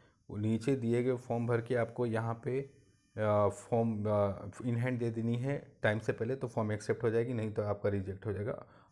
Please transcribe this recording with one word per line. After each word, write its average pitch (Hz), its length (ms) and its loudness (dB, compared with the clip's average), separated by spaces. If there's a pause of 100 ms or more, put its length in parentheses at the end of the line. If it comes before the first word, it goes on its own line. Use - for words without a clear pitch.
(300)
नीचे 110 460 2
दिए 117 260 2
गए 123 140 2
फॉर्म 120 300 -4
भर 117 140 2
के 117 140 -2
आपको 117 320 0
यहाँ 113 380 -2
पे, 127 160 -2
अ, 104 880 0
फॉर्म, 113 560 0
अ, 101 440 2
in 117 260 -4
hand 123 240 0
दे 117 120 0
देनी 113 260 0
है 139 360 -4 (100)
टाइम 107 160 4
से 113 140 -2
पहले, 120 240 -2
तो 127 120 -4
फॉर्म 110 240 0
एक्सेप्ट 107 300 -2
हो 117 80 2
जाएगी, 117 240 2
नहीं 110 180 -2
तो 107 100 -2
आपका 104 260 0
रिजेक्ट 98 380 -2
हो 107 60 -2
जाएगा। 104 340 -6 (260)